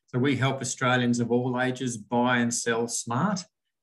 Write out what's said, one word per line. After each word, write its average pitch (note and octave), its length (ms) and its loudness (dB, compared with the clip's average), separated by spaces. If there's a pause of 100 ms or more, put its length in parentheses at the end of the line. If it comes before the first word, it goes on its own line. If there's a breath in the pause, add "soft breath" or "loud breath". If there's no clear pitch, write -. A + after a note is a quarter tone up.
So B2+ 120 -2
we C3+ 160 2
help C3+ 240 0
Australians B2 640 0
of A2 100 -2
all B2 300 0
ages B2+ 340 -2
buy A#2+ 440 2
and A#2 140 2
sell A#2 360 0
smart, E3+ 560 -2 (380)